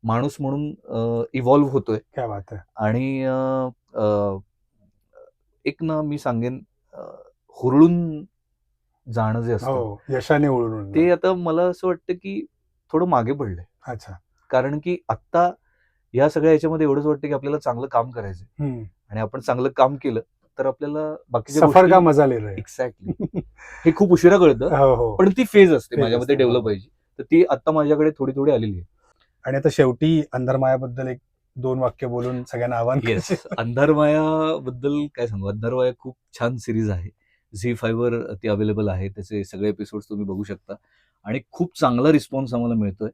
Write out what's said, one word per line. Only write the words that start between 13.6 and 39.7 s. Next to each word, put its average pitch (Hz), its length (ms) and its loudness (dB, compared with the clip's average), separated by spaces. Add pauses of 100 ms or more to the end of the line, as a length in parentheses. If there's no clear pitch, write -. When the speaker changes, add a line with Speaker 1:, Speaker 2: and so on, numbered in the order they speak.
Speaker 2:
अच्छा. 113 260 -14 (380)
Speaker 1:
कारण 139 340 0
की 175 140 -2 (100)
आत्ता 175 440 0 (600)
या 135 160 2
सगळ्या 156 220 2
ह्याच्यामध्ये 156 360 2
एवढंच 143 200 0
वाटतं 151 200 -2
की 147 60 -4
आपल्याला 143 260 -4
चांगलं 131 280 -6
काम 123 240 -2
करायचंय. 101 540 -12
Speaker 2:
हम्म. 127 180 -8 (280)
Speaker 1:
आणि 107 100 -6
आपण 110 200 -6
चांगलं 127 280 -2
काम 131 280 2
केलं 120 240 -4 (380)
तर 135 80 -2
आपल्याला 151 480 -6 (160)
बाकीच्या 139 300 -2
Speaker 2:
सफर 160 60 8
Speaker 1:
गोष्टी 180 240 8
Speaker 2:
का 185 100 8
मजा 151 260 6
ले 127 120 0
रहे. 104 180 -8
Speaker 1:
Exactly. 123 800 -8
Speaker 2:
<laughs> - 500 -12
Speaker 1:
हे 165 100 4
खूप 196 180 4
उशिरा 175 260 8
कळतं, 139 400 4
Speaker 2:
हो, 135 160 6
हो. 113 220 0
Speaker 1:
पण 190 120 6
ती 226 160 2
फेज 196 280 8
असते 120 240 0
Speaker 2:
फेज 110 60 2
Speaker 1:
माझ्यामध्ये 120 320 2
Speaker 2:
असते, 135 100 2
हो. 123 40 4
Speaker 1:
डेव्हलप 120 140 2
व्हायची. 104 260 -4 (300)
तर - 40 -12
ती 165 280 6
आत्ता 143 200 0
माझ्याकडे 151 480 2
थोडी 135 180 -4
थोडी 139 160 2
आलेली 110 260 -2
आहे. 87 60 -12 (600)
Speaker 2:
आणि 131 100 -4
आता 139 160 0
शेवटी 151 500 2 (100)
अंधारमायाबद्दल 131 720 -2
एक 127 120 -10 (380)
दोन 131 220 -4
वाक्य 127 280 -4
बोलून 123 380 -6
सगळ्यांना 120 320 -6
आवाहन 117 320 -2
Speaker 1:
येस, 113 200 -2
Speaker 2:
करायचं. - 200 -6 (100)
Speaker 1:
अंधारमायाबद्दल 147 1600 0
काय 120 120 -6
सांगू, 98 200 -6
अंधारमाया 120 520 -2
खूप 131 180 -16 (160)
छान 120 240 -4
सिरीज 110 340 -2
आहे. 90 200 -6 (460)
झी 117 180 -4
फाईव्ह 113 260 -2
वर 117 420 -4
ती 113 60 -4
अव्हेलेबल 104 400 0
आहे, 95 200 -4
त्याचे 101 360 -8
सगळे 98 240 -6
एपिसोड्स 101 420 -8